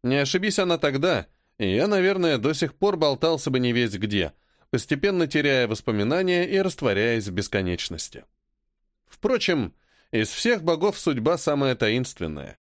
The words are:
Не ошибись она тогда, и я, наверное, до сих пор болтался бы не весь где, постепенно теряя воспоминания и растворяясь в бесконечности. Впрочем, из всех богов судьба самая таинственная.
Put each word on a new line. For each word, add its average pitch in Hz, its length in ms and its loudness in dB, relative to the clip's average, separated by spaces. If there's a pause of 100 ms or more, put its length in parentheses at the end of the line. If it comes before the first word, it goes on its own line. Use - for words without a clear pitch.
Не 127 140 0
ошибись 175 420 0
она 180 200 2
тогда, 143 480 0 (320)
и 95 160 0
я, 143 140 2
наверное, 185 500 2
до 139 160 0
сих 151 200 -4
пор 196 220 0
болтался 156 540 0
бы 131 100 2
не 123 120 0
весь 117 220 0
где, 98 380 -2 (380)
постепенно 175 560 0
теряя 135 420 2
воспоминания 147 760 0
и 190 140 0
растворяясь 117 680 0
в 101 60 -8
бесконечности. 90 920 -4 (920)
Впрочем, 180 600 -2 (360)
из 110 180 0
всех 226 360 0
богов 156 340 0
судьба 151 400 0
самая 139 380 0
таинственная. 85 880 -4